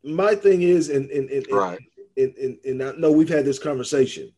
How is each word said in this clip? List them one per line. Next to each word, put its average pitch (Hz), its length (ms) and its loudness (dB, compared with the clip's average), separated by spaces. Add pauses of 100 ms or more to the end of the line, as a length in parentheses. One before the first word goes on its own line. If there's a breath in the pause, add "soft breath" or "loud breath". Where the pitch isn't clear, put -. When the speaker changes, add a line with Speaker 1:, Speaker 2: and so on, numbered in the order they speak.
Speaker 1:
My 180 320 0
thing 196 260 4
is, 175 280 4
and, 139 200 -2
and, 135 180 -4
and, 135 180 -4
and, 101 100 -2
Speaker 2:
Right. 92 220 -2 (380)
Speaker 1:
and, 131 200 0
and, 127 280 -8
and 131 180 -6
I 135 100 -8
know 156 180 2
we've 156 180 4
had 151 160 0
this 135 140 -2
conversation 131 800 -2